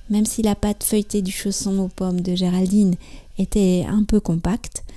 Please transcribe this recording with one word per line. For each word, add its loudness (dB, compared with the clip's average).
même 2
si -4
la 2
pâte -2
feuilletée 0
du -4
chausson -2
aux -2
pommes -2
de -2
Géraldine 2
était 2
un 2
peu 2
compacte. -2